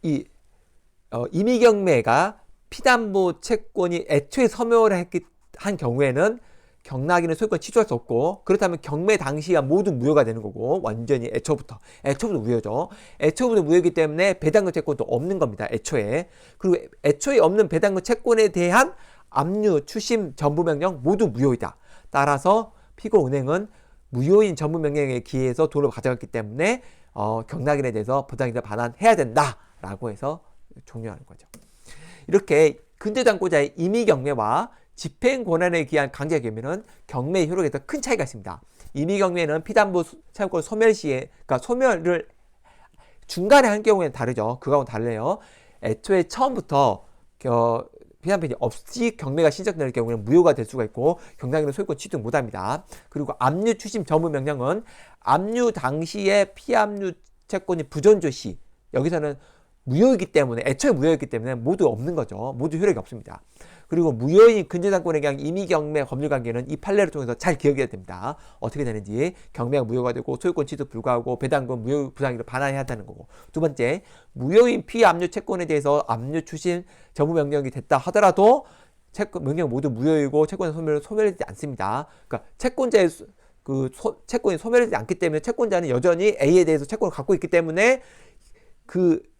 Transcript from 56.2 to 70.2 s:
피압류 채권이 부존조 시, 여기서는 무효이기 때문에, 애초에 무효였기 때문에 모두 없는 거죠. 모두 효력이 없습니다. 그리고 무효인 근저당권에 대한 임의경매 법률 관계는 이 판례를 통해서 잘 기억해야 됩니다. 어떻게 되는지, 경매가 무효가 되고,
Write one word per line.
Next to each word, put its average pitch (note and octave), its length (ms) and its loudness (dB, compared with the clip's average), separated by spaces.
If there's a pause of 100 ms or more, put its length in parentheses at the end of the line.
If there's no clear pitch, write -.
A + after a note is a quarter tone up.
피압류 G#3 600 -2 (340)
채권이 F3+ 360 -4
부존조 E3+ 460 4
시, G#2 280 -10 (360)
여기서는 D3 420 -2 (480)
무효이기 F#3 420 4
때문에, B2 380 0
애초에 C3+ 280 0
무효였기 D3+ 340 2
때문에 A#2+ 300 -6
모두 D#3 320 0
없는 B2 260 -4
거죠. B2+ 420 -6
모두 D3+ 220 -4
효력이 F#3 200 0
없습니다. - 440 -16 (460)
그리고 E3 240 2
무효인 F3+ 560 8
근저당권에 F3 520 -2
대한 C#3 180 -2
임의경매 D3+ 640 -2
법률 C#3 260 -6
관계는 B2 400 -4
이 D3+ 60 -6
판례를 G3 340 0
통해서 B2 240 -6
잘 D#3+ 240 -2
기억해야 C3+ 280 0
됩니다. F#2+ 500 -10 (240)
어떻게 C#3 240 -6
되는지, A2+ 500 -4 (180)
경매가 B2 320 -2
무효가 B2 280 -2
되고, C3 280 -6